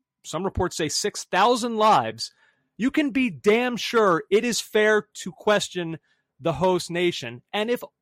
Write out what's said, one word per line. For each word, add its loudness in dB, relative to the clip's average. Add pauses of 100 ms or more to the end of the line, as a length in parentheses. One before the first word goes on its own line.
(240)
some -6
reports -4
say, -2
six -6
thousand 0
lives, 2 (460)
you -2
can 0
be -2
damn 0
sure 2
it 4
is -2
fair 2
to -12
question -2 (420)
the -2
host 0
nation. -4 (100)
And -2
if -2 (200)